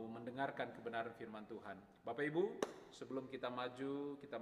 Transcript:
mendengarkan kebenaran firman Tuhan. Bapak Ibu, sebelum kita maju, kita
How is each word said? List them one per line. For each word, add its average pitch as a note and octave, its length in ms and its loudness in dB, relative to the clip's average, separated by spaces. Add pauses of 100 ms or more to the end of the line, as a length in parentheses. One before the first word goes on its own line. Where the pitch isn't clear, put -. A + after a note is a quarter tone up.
(120)
mendengarkan B2 640 0
kebenaran A#2 400 0
firman G#2+ 320 -6
Tuhan. G2+ 320 -6 (240)
Bapak A#2 160 0
Ibu, D#3+ 400 6 (320)
sebelum C3 400 -2
kita B2+ 160 0
maju, C3+ 720 0
kita C#3 220 -6